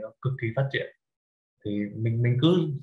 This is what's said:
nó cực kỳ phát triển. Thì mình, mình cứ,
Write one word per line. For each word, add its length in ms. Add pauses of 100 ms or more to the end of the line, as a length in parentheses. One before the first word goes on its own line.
nó 100 (100)
cực 180
kỳ 160
phát 160
triển. 140 (800)
Thì 160 (160)
mình, 260
mình 200
cứ, 60 (340)